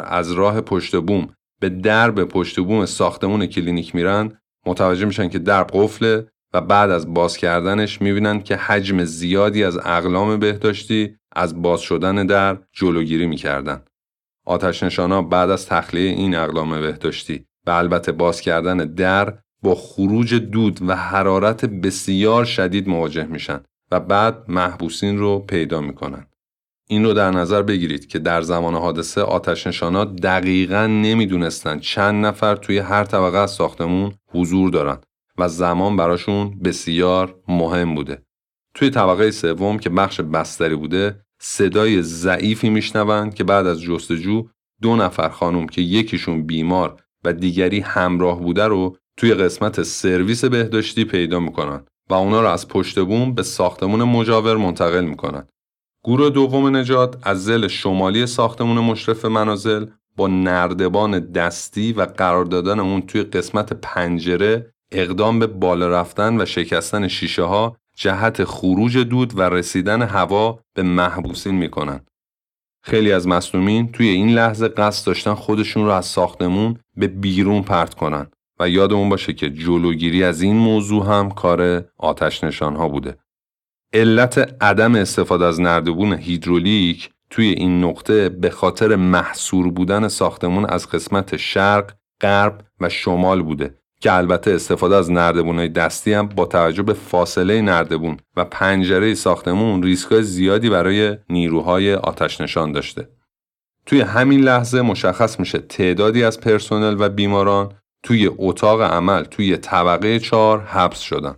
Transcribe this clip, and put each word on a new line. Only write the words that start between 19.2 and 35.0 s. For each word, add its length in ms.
با 120
خروج 600
دود 520
و 80
حرارت 720
بسیار 800
شدید 440
مواجه 360
می‌شن 340
و 80
بعد 480
محبوسین 720
رو 220
پیدا 420
می‌کنن. 460
این 140
رو 100
در 180
نظر 300
بگیرید 460
که 120
در 220
زمان 340
حادثه 460
آتش 460
نشانا 380
دقیقاً 840
نمی‌دونستن 920
چند 460
نفر 300
توی 220
هر 260
طبقه 340
از 140
ساختمون 600
حضور 420
دارن 280